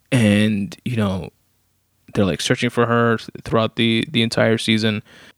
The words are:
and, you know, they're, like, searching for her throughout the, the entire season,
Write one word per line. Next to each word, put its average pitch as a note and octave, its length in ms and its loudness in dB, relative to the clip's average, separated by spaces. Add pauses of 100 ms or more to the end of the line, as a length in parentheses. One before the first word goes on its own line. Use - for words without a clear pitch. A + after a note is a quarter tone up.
(120)
and, G#2 720 2
you B2 140 -4
know, F#2+ 320 -4 (840)
they're, G#2 120 2
like, E2 160 -2
searching B2 280 0
for A#2+ 160 0
her A#2 320 2 (260)
throughout A2 340 -2
the, A#2 320 2
the A#2 120 0
entire A2+ 360 2
season, A2 440 0 (360)